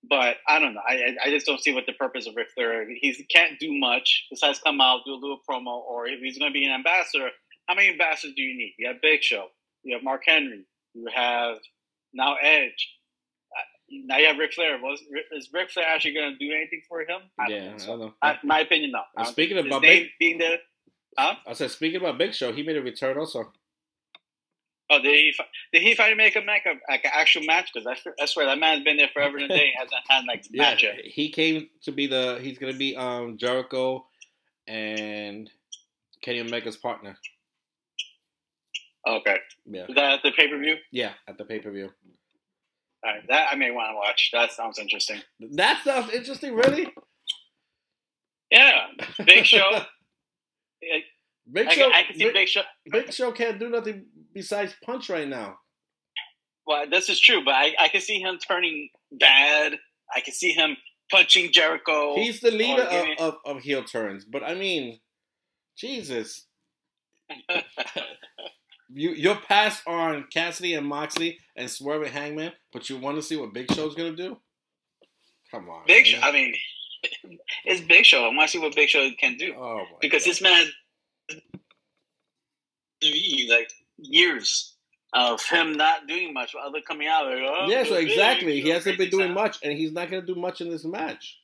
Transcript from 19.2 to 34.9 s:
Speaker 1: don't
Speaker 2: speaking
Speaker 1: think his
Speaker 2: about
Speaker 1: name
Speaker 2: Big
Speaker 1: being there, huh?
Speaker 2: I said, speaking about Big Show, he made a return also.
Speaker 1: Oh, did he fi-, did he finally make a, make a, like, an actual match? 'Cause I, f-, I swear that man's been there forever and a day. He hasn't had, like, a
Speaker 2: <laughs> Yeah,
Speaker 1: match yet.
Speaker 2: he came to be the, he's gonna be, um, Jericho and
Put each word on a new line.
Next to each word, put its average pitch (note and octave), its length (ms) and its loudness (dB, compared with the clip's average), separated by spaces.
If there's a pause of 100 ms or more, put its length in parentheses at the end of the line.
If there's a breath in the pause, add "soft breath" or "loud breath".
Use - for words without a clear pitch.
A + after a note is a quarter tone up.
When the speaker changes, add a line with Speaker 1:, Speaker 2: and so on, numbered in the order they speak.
Speaker 1:
don't - 80 -4
Speaker 2:
speaking E3 240 0
Speaker 1:
think D#3 100 0
his C3+ 80 -2
Speaker 2:
about C#3 80 2
Speaker 1:
name E3+ 200 8
Speaker 2:
Big E3 160 -10
Speaker 1:
being E3 200 2
there, E3 200 0 (600)
huh? D#3 160 2 (120)
Speaker 2:
I - 80 -12
said, C3 160 -4
speaking E3 300 -4
about D3+ 180 -4
Big G3 160 0
Show, A#2+ 180 -4
he C#3+ 100 -6
made D3+ 140 -4
a C#3+ 60 -4
return C3 340 -4
also. C#3+ 360 -6 (1400)
Speaker 1:
Oh, D3 100 4
did C#3+ 140 2
he D3+ 220 6
fi-, - 100 -6 (260 loud breath)
did E3 100 6
he A3 120 6
finally A3 200 4
make G#3+ 220 4
a, G#3+ 60 -2
make G3+ 240 -2
a, E3 80 0 (160)
like, C3+ 140 -2
an C#3 100 2
actual D#3 300 4
match? E3 280 0
'Cause A2+ 140 -10
I, B2 60 -6
f-, C#3+ 280 -12
I D3 60 -2
swear D3+ 200 0
that C#3 120 2
man's D#3 260 2
been D3+ 140 4
there C#3+ 160 4
forever C#3+ 240 0
and C#3 80 -6
a - 20 -8
day. D3 240 4
He - 60 -
hasn't B2+ 160 -8 (140)
had, C3 180 4
like, A#2 180 -6
a - 40 -20
Speaker 2:
<laughs> - 40 -20
Yeah, B2+ 100 0
Speaker 1:
match A#2+ 200 4
yet. G#2 220 0
Speaker 2:
he D3+ 260 -4
came D#3+ 380 0 (160)
to C#3+ 80 -8
be C#3 140 -2
the, B2+ 360 -2
he's B2+ 160 -12
gonna C3 160 -6
be, C3+ 200 -2
um, B2 440 -6
Jericho C3 680 -2 (600 soft breath)
and G#2+ 840 -8 (720)